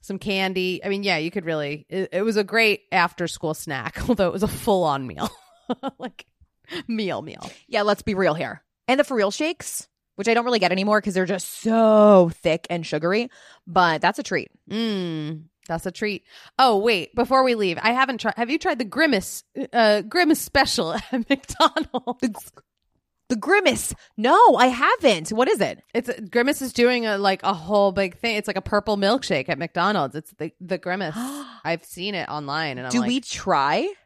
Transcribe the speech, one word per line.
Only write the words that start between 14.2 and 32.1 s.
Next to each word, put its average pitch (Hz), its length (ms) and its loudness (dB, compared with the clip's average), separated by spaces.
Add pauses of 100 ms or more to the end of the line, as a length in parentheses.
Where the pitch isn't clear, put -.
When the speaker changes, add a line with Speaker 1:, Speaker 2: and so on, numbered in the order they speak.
Speaker 2:
treat. - 280 -6 (200)
Speaker 1:
Mm, 170 760 -6 (220)
that's 165 200 -6
a 180 60 -4
treat. 208 320 -6 (340)
Oh, 247 200 6
wait, 202 360 0
before 262 300 2
we 247 100 2
leave, 190 280 -2
I 226 100 -4
haven't 262 260 -2
tried, 220 180 -4
have 233 140 -4
you 311 80 -2
tried 320 200 -4
the 247 80 -4
Grimace, 254 580 -2 (300)
uh, 214 280 4
Grimace 311 380 2
special 240 540 0
<laughs> - 180 -6
at - 0 - (160)
McDonald's? 277 920 -2
Speaker 2:
The, 226 140 -2 (960)
the 247 80 -2
Grimace. 302 580 0 (220)
No, 311 400 6
I 254 120 6
haven't. 254 640 2
What 233 180 2
is 403 120 0
it? 131 220 -2 (100)
Speaker 1:
It's, 247 180 -4 (200)
Grimace 254 320 0
is 247 100 -8
doing 240 340 2
a, 202 120 0
like, 196 240 2
a 190 100 0
whole 196 400 2
big 190 260 -2
thing. 226 180 -2
It's 208 120 -4
like 190 80 -4
a 190 60 -4
purple 208 340 0
milkshake 202 540 0
at 143 80 -2
McDonald's. 170 560 -2
It's 156 240 -12
the, 160 120 -8 (120)
the 185 160 -6
Grimace. 180 360 -6
Speaker 2:
<gasps> 254 500 -14
Speaker 1:
I've 165 200 -4
seen 196 300 -10